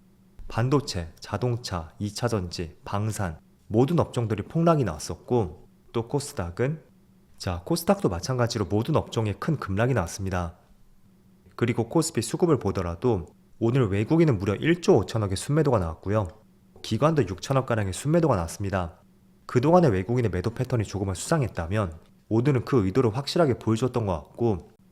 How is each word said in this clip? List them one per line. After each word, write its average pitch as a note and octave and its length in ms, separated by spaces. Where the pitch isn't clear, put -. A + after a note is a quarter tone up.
반도체, A#2 720
자동차, G#2 800
이 G2+ 160
차 - 120
전지, F2+ 600
방산 G2+ 520
모든 C#3 340
업종들이 G#2+ 440
폭락이 E3 400
나왔었고 F2 840
또 A#2 160
코스닥은? C3+ 720
자, F2 300
코스닥도 E3+ 420
마찬가지로 A2+ 560
모든 A2+ 320
업종에 G#2+ 380
큰 D3+ 240
급락이 G#2+ 340
나왔습니다. F#2 640
그리고 A#2 360
코스피 D3+ 320
수급을 D#3+ 360
보더라도 F#2 680
오늘 A#2 320
외국인은 B2 480
무려 G2 160
일조 F3 420
오천억의 G2+ 400
순매도가 C#3+ 440
나왔고요. F#2 480
기관도 C3+ 480
육천억 B2+ 380
가량의 G#2 260
순매도가 D3+ 440
나왔습니다. F2+ 640
그동안의 D#3 460
외국인의 G#2+ 400
매도 F2+ 240
패턴이 A#2+ 300
조금은 G2 280
수상했다면 G2 800
오늘은 A#2+ 340
그 A2 220
의도를 G#2+ 280
확실하게 C#3 440
보여줬던 A#2 480
것 F#2 80
같고 F#2 560